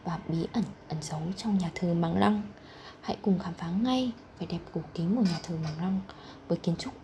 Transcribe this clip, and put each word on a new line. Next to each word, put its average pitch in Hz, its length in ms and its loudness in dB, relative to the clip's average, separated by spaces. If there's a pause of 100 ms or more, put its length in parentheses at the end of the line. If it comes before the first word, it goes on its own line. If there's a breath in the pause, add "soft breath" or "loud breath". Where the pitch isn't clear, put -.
và 165 240 -2
bí 165 260 2
ẩn 226 100 2 (240)
ẩn 160 140 -4
giấu 156 200 -4 (160)
trong 208 200 2
nhà 170 180 2
thờ 175 180 2
Mằng 170 240 4
Lăng. 208 240 6 (600 loud breath)
Hãy - 200 -4
cùng 185 180 6
khám 170 140 -4
phá 165 160 -6 (120)
ngay 254 300 2 (280)
vẻ 170 100 -4
đẹp 170 100 -2 (140)
cổ 165 80 0 (120)
kính 175 220 2
của 254 80 6
nhà 170 200 4
thờ 170 200 -4
Mằng 156 140 -4
Lăng 190 220 2 (480 loud breath)
với 175 100 2
kiến 170 180 2
trúc - 180 -8 (100)